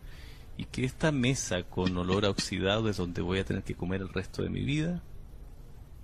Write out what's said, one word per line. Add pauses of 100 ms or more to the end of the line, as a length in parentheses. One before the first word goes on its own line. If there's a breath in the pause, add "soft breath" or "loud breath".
(580 loud breath)
y
que
esta
mesa
con
olor
a
oxidado
es
donde
voy
a
tener
que
comer
el
resto
de
mi
vida, (1040)